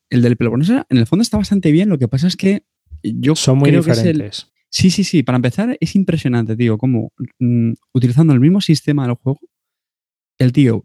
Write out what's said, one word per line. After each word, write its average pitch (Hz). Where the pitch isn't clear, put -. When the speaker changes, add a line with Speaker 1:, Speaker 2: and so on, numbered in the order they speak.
Speaker 1:
El 123
del 120
Peloponeso, 143
en 131
el 113
fondo, 202
está 214
bastante 190
bien. 185
Lo 165
que 123
pasa 135
es 185
que 196
yo 120
Speaker 2:
Son 131
muy 139
Speaker 1:
creo -
que 160
es 117
el 160
Speaker 2:
diferentes. 117
Speaker 1:
Sí, 180
sí, 196
sí. 160
Para 127
empezar, 190
es 165
impresionante, 123
tío, 113
cómo, 120
mm, 120
utilizando 131
el 123
mismo 180
sistema 147
del 120
juego, 135
el 127
tío, 120